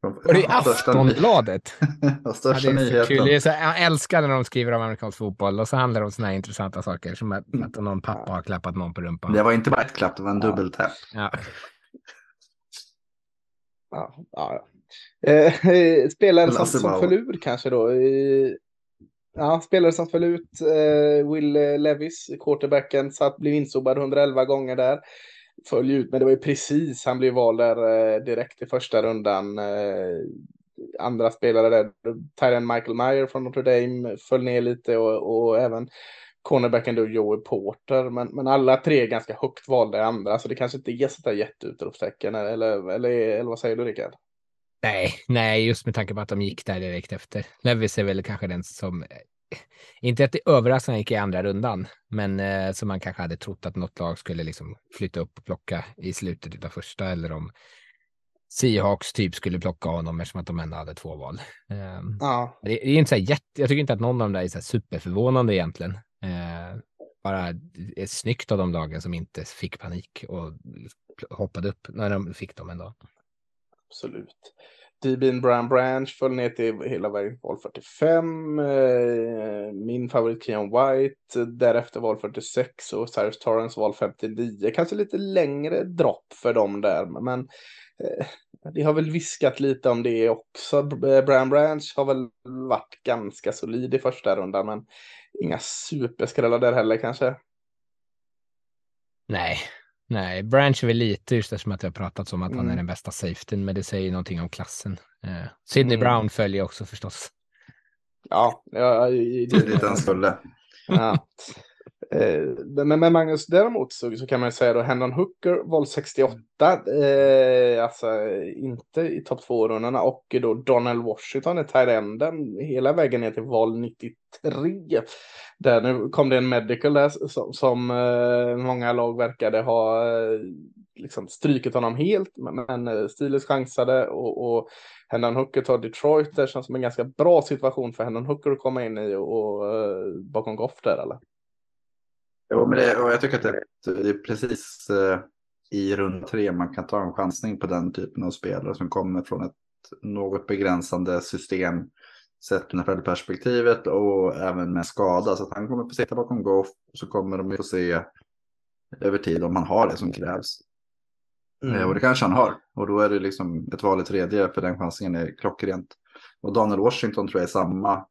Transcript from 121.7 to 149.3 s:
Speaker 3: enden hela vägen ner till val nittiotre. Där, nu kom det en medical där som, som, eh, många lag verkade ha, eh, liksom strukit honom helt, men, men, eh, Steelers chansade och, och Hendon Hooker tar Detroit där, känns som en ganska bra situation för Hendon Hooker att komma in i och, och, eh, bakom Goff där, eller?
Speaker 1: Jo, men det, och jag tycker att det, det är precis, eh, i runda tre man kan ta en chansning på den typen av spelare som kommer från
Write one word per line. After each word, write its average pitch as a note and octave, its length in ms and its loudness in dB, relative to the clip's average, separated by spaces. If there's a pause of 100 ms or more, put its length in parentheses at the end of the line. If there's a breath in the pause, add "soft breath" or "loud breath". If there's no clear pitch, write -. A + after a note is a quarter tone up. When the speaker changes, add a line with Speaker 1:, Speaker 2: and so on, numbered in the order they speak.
Speaker 3:
enden A2+ 720 -2
hela C3+ 320 0
vägen C3+ 280 2
ner A2+ 100 -2
till A2+ 120 -8
val A2+ 360 0
nittiotre. B2+ 1200 -4 (560 loud breath)
Där, A#2+ 220 6
nu B2 280 0
kom C#3+ 200 2
det C3 80 4
en B2+ 120 2
medical A#2+ 460 0
där C#3+ 140 6
som, C#3+ 440 -6
som, B2 380 0
eh, B2 680 2
många B2 360 0
lag A#2+ 260 0
verkade A#2 440 0
ha, A#2 460 2
eh, A2+ 320 0 (540)
liksom - 340 -12
strukit C3 460 0
honom A#2+ 220 0
helt, F#3+ 400 0
men, G#2 180 -10
men, A#2+ 340 -6
eh, G#2+ 180 -2
Steelers C#3 400 -2
chansade C3 640 0
och, A#2+ 480 -4
och A2+ 120 -4 (400 loud breath)
Hendon A#2+ 280 0
Hooker C3+ 260 -2
tar B2+ 160 2
Detroit D3 580 0
där, C#3 100 2
känns C3 200 -8
som B2 80 -10
en B2+ 80 -4
ganska B2 220 -2
bra D3+ 380 4
situation C3 500 -2
för A2+ 120 -6
Hendon A#2+ 220 -6
Hooker D3 240 -2
att C3+ 80 0
komma B2+ 260 -2
in A2 140 -6
i G#2 160 -4
och, G2 180 -4 (260)
och, G#2 160 -4
eh, G2 400 -4
bakom G#2+ 420 -6
Goff A2+ 260 -8
där, G#2 200 0
eller? - 160 -8 (1400)
Speaker 1:
Jo, A#2 120 6
men B2+ 120 2
det, A#2+ 180 4
och A#2+ 160 2
jag A#2+ 80 2
tycker C3 160 0
att - 60 -2
det, G#2 200 -2 (400)
det G#2 80 2
är - 80 2
precis, - 720 -8
eh, F#2+ 280 2 (520)
i G2 260 -2
runda F#2 300 -4
tre G2+ 260 0
man F2 220 -4
kan F2 120 -8
ta G#2 160 -2
en F2+ 100 -6
chansning G2 460 -4
på - 80 -6
den F2 260 -4
typen - 320 -8
av F2+ 60 -4
spelare F#2 440 -6
som F2+ 140 -8
kommer F#2 340 -4
från F2+ 220 -8